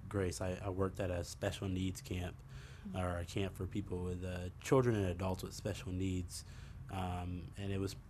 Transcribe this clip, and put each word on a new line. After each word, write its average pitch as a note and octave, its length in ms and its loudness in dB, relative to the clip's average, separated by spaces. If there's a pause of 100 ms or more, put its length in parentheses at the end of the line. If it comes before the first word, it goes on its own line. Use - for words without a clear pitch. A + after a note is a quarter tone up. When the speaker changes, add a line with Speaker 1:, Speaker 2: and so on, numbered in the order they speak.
Speaker 1:
Grace, F#2 320 2
I, F#2 240 0
I G2+ 40 0
worked F#2+ 320 2
at F#2 100 2
a F2 120 2
special - 440 -2
needs F#2 340 2
camp, F2+ 340 -2 (540)
Speaker 2:
Mm-hmm. F#2 80 -2
Speaker 1:
or F2+ 220 2
a E2+ 60 -2
camp F#2+ 300 0
for F#2 120 -2
people F#2+ 320 -2
with, F2+ 240 -2
uh, F2+ 260 -2 (140)
children B2 320 8
and G2+ 120 6
adults F#2 360 2
with F#2+ 100 -8
special G2 380 -4
needs. F#2 520 0 (480)
Um, F2+ 520 -2 (180)
and G2 100 0
it G2 80 2
was G2 160 0 (140)